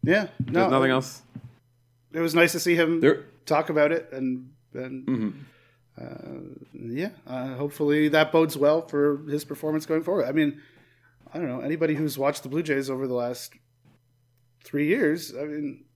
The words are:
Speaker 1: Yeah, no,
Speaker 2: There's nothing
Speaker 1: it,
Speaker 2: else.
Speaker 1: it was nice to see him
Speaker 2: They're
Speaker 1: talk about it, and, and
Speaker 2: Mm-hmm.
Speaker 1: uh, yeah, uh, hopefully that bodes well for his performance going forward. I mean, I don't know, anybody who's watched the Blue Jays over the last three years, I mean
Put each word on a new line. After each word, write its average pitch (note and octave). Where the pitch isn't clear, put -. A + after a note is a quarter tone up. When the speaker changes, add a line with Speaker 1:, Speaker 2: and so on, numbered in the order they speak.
Speaker 1:
Yeah, F#3
no, A#2+
Speaker 2:
There's F#3
nothing C3+
Speaker 1:
it, -
Speaker 2:
else. -
Speaker 1:
it D#3+
was E3
nice E3+
to E3+
see F3
him E3
Speaker 2:
They're -
Speaker 1:
talk D#3
about D3+
it, E3
and, B2+
and B2+
Speaker 2:
Mm-hmm. A2
Speaker 1:
uh, -
yeah, C3
uh, B2+
hopefully D3
that D#3
bodes D#3+
well D3+
for C#3+
his D3
performance D#3
going D#3+
forward. E3
I B2+
mean, D3
I D3+
don't E3+
know, B2
anybody D#3
who's D3
watched C3+
the C3+
Blue D#3+
Jays C#3
over C3
the B2+
last B2
three D3
years, E3+
I C3+
mean D3